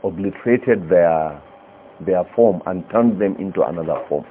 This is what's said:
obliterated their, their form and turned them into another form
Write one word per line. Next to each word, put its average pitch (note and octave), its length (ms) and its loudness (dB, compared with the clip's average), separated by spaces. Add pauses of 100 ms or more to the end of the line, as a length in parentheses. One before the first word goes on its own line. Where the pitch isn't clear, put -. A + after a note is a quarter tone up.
obliterated G2 840 0
their, D#2+ 520 2 (640)
their F2+ 180 0 (120)
form G#2+ 300 4
and F2+ 240 -8
turned A2 300 2
them G2 180 -2
into F#2 240 -4
another D#2+ 340 -2 (120)
form D2 220 -4